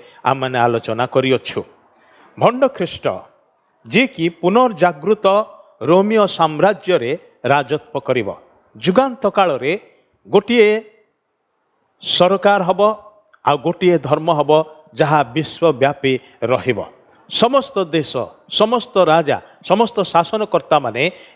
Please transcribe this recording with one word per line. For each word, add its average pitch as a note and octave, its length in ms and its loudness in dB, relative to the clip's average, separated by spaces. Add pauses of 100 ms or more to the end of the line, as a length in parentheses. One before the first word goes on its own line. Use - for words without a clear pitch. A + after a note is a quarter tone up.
(240)
ଆମମାନେ C3 340 -2
ଆଲୋଚନା A#2 480 0
କରିଅଛୁ। B2+ 540 -2 (800)
ଭଣ୍ଡ A3+ 300 2
ଖ୍ରୀଷ୍ଟ, - 380 -8 (800)
ଯିଏକି E3 380 0 (160)
ପୁନର୍ଜାଗୃତ F#3 840 0 (560)
ରୋମୀୟ G3 440 4
ସାମ୍ରାଜ୍ୟରେ E3 880 0 (320)
ରାଜତ୍ୱ C#3 560 -2
କରିବ। B2 280 -4 (480)
ଯୁଗାନ୍ତ A3 520 0
କାଳରେ D#3 440 -2 (540)
ଗୋଟିଏ G#3 440 2 (1300)
ସରକାର G3 600 0
ହବ, F3+ 180 -2 (640)
ଆଉ C#3+ 140 2
ଗୋଟିଏ E3+ 400 0
ଧର୍ମ D3+ 320 -2
ହବ, D3 200 0 (440)
ଯାହା D3+ 260 2 (120)
ବିଶ୍ୱବ୍ୟାପୀ C#3 800 -2 (300)
ରହିବ। A#2 360 -2 (520)
ସମସ୍ତ B3+ 540 0
ଦେଶ, D#3 280 -4 (360)
ସମସ୍ତ A3 460 -2 (100)
ରାଜା, D#3 320 2 (280)
ସମସ୍ତ G#3 360 0
ଶାସନକର୍ତ୍ତାମାନେ E3 1040 -2 (340)